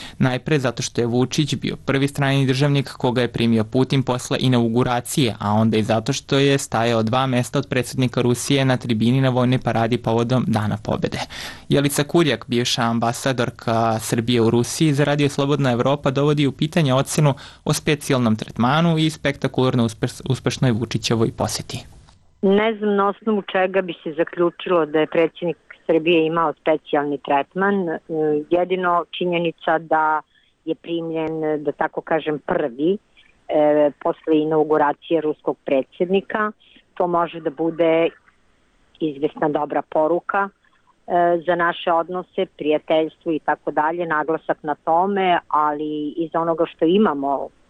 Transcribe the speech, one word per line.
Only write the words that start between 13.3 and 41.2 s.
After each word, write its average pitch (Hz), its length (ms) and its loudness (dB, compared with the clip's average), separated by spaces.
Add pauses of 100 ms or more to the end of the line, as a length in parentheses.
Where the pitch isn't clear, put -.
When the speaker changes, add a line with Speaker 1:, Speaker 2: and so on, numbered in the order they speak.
Speaker 1:
Srbije 120 420 0
u 113 80 4
Rusiji, 123 440 2
za 143 100 2
Radio 143 260 2
Slobodna 139 420 0
Evropa 131 400 0
dovodi 143 360 2
u 127 40 0
pitanje 151 420 0
ocjenu 139 400 2 (320)
o 151 80 0
specijalnom 135 640 0
tretmanu 156 600 0
i 156 120 2
spektakularno 131 760 0
uspeš-, - 440 -6
uspešnoj 127 420 0
Vučićevoj 113 600 -2
posjeti. - 540 -6 (560)
Speaker 2:
Ne 208 360 2
znam 208 180 0
na 196 120 2
osnovu 202 440 -2
čega 185 300 0
bi 175 120 -4 (100)
se 160 140 -8
zaključilo 170 680 0
da 151 140 0
je 151 80 2
predsjednik 165 500 -2 (280)
Srbije 160 400 2
imao 160 280 0
specijalni 147 640 -2
tretman. 180 720 -2
E, 156 100 -6 (500)
jedino 175 600 0
činjenica 170 680 -2
da 156 440 0 (440)
je 156 100 -4
primljen, 160 880 -4
da 143 80 -4
tako 160 300 -4
kažem, 151 380 -2
prvi, 160 580 -2 (520)
e, 151 420 4 (120)
posle 160 380 0
inauguracije 151 800 0
ruskog 151 440 -4
predsjednika. 190 840 -2 (420)
To 180 140 -2
može 170 320 -2
da 160 100 -4
bude 165 600 2 (880)
izvesna 151 500 -2
dobra 147 320 -2
poruka, 170 680 0
e, - 20 -20 (960)